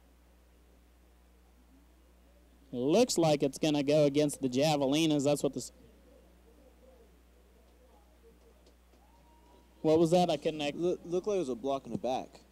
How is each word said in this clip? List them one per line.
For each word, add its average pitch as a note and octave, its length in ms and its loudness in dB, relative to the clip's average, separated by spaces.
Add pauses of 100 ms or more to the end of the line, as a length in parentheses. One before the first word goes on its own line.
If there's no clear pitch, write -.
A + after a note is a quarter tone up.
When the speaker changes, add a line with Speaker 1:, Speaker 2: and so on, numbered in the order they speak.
(2750)
Speaker 1:
Looks D#3+ 440 2
like D3+ 260 2
it's C#3 140 -2
gonna D3 260 0
go D3 220 4
against D3 360 0
the C3+ 60 -2
Javelinas. D3 800 0
That's D3 180 0
what F3 100 -2
this, - 200 -10 (4000)
what D#3+ 180 4
was E3 120 4
that? F3+ 180 4
I D3+ 80 0
couldn't D#3 240 -4
ac- D3 160 -6
Speaker 2:
Look, F3 260 -2
looked F3+ 240 -6
like G#3 80 -2
it F#3 40 0
was C#3 100 -6
a B2 60 -4
block C3+ 300 -6
in A#2+ 60 -12
the G#2+ 60 -6
back. A#2 420 -6 (120)